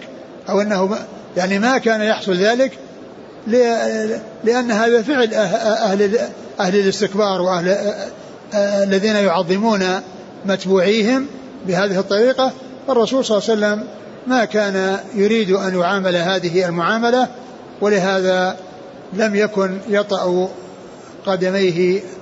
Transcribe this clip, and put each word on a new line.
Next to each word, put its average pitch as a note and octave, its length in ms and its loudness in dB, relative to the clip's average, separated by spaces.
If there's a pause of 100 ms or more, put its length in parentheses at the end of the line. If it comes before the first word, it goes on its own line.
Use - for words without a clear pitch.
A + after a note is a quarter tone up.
(500)
أو G3 120 2
أنه G3+ 240 2
ما، G#3 120 -2 (400)
يعني F#3+ 220 0
ما B3+ 180 2
كان A3+ 240 2
يحصل G#3 320 0
ذلك A#3 380 2 (760)
ل-، A3+ 720 2 (240)
لأن A#3+ 280 0
هذا A3+ 300 4
فعل A#3+ 320 0
أه-، G#3 40 0
أهل G#3 640 2
ال-، A#3 280 2 (300)
أهل F#3+ 160 0
الاستكبار G3 680 2
وأهل، F3+ 280 2
آه، G3+ 380 -2 (460)
آه، G3+ 300 2
الذين G3 320 2
يعظمون F#3+ 680 2 (600)
متبوعيهم G3 840 2 (400)
بهذه F#3 320 0
الطريقة. A#3+ 540 2 (360)
الرسول A#3+ 360 2
صلى G#3+ 120 2
الله G3+ 120 -2
عليه A3 100 2
وسلم G#3 280 0 (400)
ما B3+ 180 2
كان G3 540 0 (160)
يريد G#3 360 2
أن F#3+ 280 0
يعامل F#3 360 2
هذه F3+ 500 0
المعاملة، A3+ 600 2 (540)
ولهذا F#3+ 760 2 (560)
لم G#3 220 0
يكن G3 420 0 (120)
يطأ F#3+ 600 0 (760)
قدميه F#3 760 2 (200)